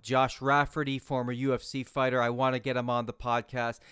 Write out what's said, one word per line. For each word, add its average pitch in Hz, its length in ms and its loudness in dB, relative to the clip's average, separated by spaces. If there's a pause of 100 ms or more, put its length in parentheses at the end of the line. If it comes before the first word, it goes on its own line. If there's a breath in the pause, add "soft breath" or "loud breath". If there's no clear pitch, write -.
Josh 127 400 0
Rafferty, 139 580 0
former 123 320 -4
U 127 220 0
F 123 100 -2
C 131 200 -8
fighter. 131 380 0
I 120 80 2
wanna 127 300 0
get 127 180 -2
him 123 120 -2
on 120 160 0
the 117 80 -8
podcast. 120 680 -4 (120)